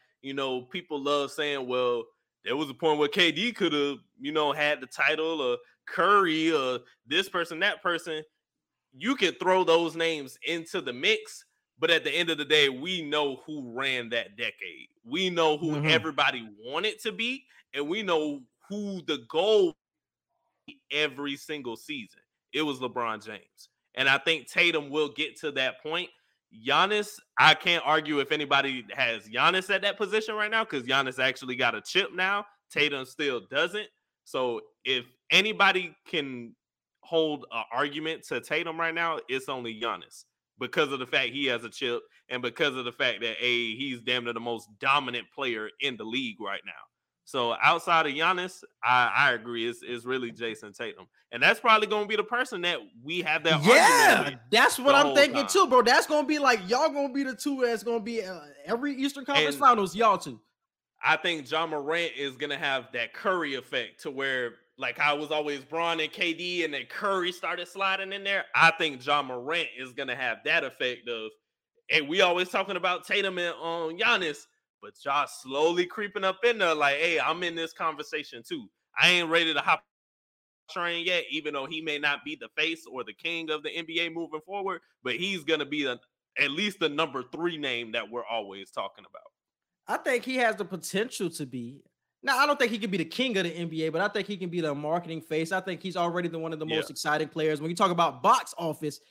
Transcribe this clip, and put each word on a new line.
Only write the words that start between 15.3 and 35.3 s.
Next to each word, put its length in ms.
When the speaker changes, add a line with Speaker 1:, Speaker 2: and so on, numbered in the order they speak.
Speaker 1:
who 160
Speaker 2:
Mm-hmm. 160
Speaker 1:
everybody 600
wanted 420
to 100
be, 340
and 140
we 140
know 400
who 360
the 160
goal 460
every 440
single 420
season. 440
It 100
was 160
LeBron 440
James. 460
And 160
I 80
think 300
Tatum 420
will 200
get 320
to 100
that 320
point. 260
Giannis, 540
I 160
can't 320
argue 340
if 120
anybody 600
has 340
Giannis 460
at 80
that 160
position 380
right 140
now, 140
'cause 200
Giannis 380
actually 360
got 180
a 60
chip 320
now. 320
Tatum 360
still 360
doesn't. 480
So 380
if 200
anybody 680